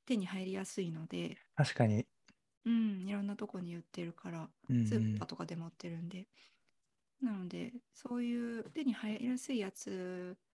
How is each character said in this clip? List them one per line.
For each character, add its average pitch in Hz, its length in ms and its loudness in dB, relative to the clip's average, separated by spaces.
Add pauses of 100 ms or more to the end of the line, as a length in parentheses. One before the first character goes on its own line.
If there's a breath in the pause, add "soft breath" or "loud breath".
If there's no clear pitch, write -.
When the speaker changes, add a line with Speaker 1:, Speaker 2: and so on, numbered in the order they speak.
Speaker 1:
手 262 100 4
に 196 80 2
入 185 220 -4
り 185 60 -2
や 190 120 -2
す - 160 -4
い 175 100 0
の 160 160 -6
で、 170 300 -4 (180)
Speaker 2:
確 - 200 6
か 120 120 8
に。 107 200 4 (580)
Speaker 1:
う 226 60 2
ん、 208 360 2
い 196 60 -2
ろ 202 100 0
ん 202 40 0
な 202 100 -4
と 214 100 -4
こ 196 140 -8
に 170 160 -6
売 170 40 -8
っ - 20 -18
て - 220 -8
る 170 80 -6
か - 180 -10
ら、 165 180 -6 (220)
Speaker 2:
う - 20 6
ん 123 80 6
う - 20 6
ん。 110 40 4
Speaker 1:
ス 107 80 4
ー 110 240 4
パ 104 80 -4
ー - 20 -12
と - 80 -8
か 170 80 -6
で 170 100 -6
も 165 120 -6
売 - 20 -10
っ 160 80 -12
て 180 140 -10
る 165 100 -6
ん 170 80 -6
で。 185 180 -10 (960 soft breath)
な 240 120 0
の 185 160 -4
で、 175 260 -6 (180)
そ 247 240 -6
う 240 60 0
い 240 380 -2
う 214 100 -8
手 311 140 -4
に 247 100 4
入 214 240 -2
り 233 80 -2
や 254 120 2
す - 140 -4
い 247 60 2
や 190 120 0
つ 180 680 -6 (200)